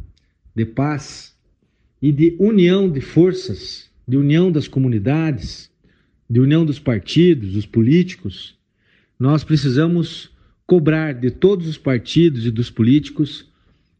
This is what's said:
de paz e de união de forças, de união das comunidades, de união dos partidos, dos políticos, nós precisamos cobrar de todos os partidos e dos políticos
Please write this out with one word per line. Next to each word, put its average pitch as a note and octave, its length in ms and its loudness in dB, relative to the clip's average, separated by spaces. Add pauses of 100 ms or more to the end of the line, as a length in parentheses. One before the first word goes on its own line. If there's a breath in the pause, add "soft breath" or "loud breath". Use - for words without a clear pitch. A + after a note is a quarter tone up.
(560)
de A2 100 -2
paz - 720 -8 (640)
e D3+ 100 2
de D#3+ 280 2
união G3 500 2
de C#3 120 -6
forças, - 880 -2 (180)
de B2+ 100 0
união D3+ 340 2
das D3 160 -2
comunidades, C3 1040 -4 (600)
de A#2 100 2
união D3+ 260 4
dos D3 140 -4
partidos, B2 760 0
dos G#2 120 -4
políticos, B2+ 920 -2 (640)
nós C#3 240 0
precisamos D#3 880 -2 (340)
cobrar D#3 480 0
de B2 180 -2
todos F#3 360 0
os D#3 100 -8
partidos C3+ 680 0
e A#2 60 -2
dos A#2 180 -4
políticos C#3+ 800 0 (480)